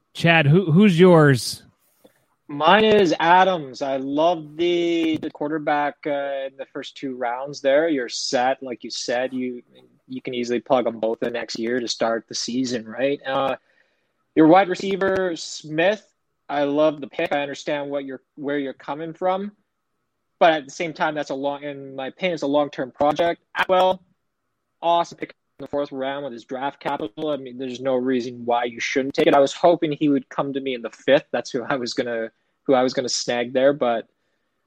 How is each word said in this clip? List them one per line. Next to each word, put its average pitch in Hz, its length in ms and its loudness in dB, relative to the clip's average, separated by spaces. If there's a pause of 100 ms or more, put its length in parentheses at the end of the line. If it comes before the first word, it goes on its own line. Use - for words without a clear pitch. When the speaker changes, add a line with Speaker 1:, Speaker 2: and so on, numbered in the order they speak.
(140)
Speaker 1:
Chad, 165 340 4
who, 170 240 4
who's 180 280 6
yours? 156 640 6 (880)
Speaker 2:
Mine 165 320 6
is 202 360 6
Adams. 170 640 4
I 135 160 -2
love 151 600 -2
the, 170 600 0
the 156 120 -8
quarterback, 147 640 -4 (100)
uh, 139 420 -4
in 135 100 -18
the 135 160 -12
first - 240 -14
two 131 180 -8
rounds 127 460 -6
there. 143 260 4
You're 131 220 -2
set. 131 520 -2
Like 127 220 -12
you 117 80 -12
said, 127 420 -4
you, 127 300 -8 (440)
you 127 140 -12
can 131 120 -10
easily 120 260 -2
plug 123 260 2
'em 113 140 -4
both 113 240 -4
in 120 100 -4
next 117 240 -8
year 120 220 -4
to 117 80 -6
start 113 400 -2
the 117 80 -12
season, 120 500 -4
right? 131 400 -4
Uh, 135 300 -2 (800)
your 156 120 8
wide 185 200 8
receiver, 190 680 -2
Smith, 160 680 -2 (440)
I 143 140 -2
love 147 360 2
the 131 80 -10
pick. 165 240 -6
I 143 100 -2
understand 143 480 -6
what 143 140 -6
you're, 131 180 -12 (140)
where 143 240 -4
you're 131 140 -6
coming 156 400 -10
from. 190 400 -4 (840)
But 170 160 6
at 147 120 -4
the 135 60 -20
same 165 220 -6
time, 156 220 -2
that's 147 140 -6
a 143 60 -6
long, 143 280 -6
in 139 320 -12
my 135 120 -8
opinion, 175 260 -4
it's 151 100 -6
a 147 40 0
long-term 139 440 0
project. 160 500 0 (160)
Atwell, 185 460 2 (800)
awesome 170 360 0
pick 160 120 -10 (300)
in 139 40 -16
the 135 60 -12
fourth 143 240 -4
round 139 320 -6
with 123 80 -10
his 110 100 -16
draft 135 380 -8
capital. 151 480 -6
I 147 80 -2
mean, 127 200 -14
there's 127 220 -10
no 131 160 -2
reason 123 480 -2
why 120 220 0
you 117 160 -8
shouldn't 135 320 -2
take 156 140 2
it. 123 80 6
I 143 40 6
was 139 140 2
hoping 165 400 2
he 151 160 0
would 135 180 0
come 139 260 -6
to 135 60 -4
me 135 140 -6
in 120 80 -8
the 113 80 -8
fifth. - 420 2
That's 120 200 -4
who 120 120 -4
I 127 120 -4
was 120 180 -6
gonna, 117 380 -4 (320)
who 139 100 2
I 127 80 6
was 127 120 2
gonna 123 160 -2
snag 120 440 -4
there. 135 180 4
But 123 360 -2 (600)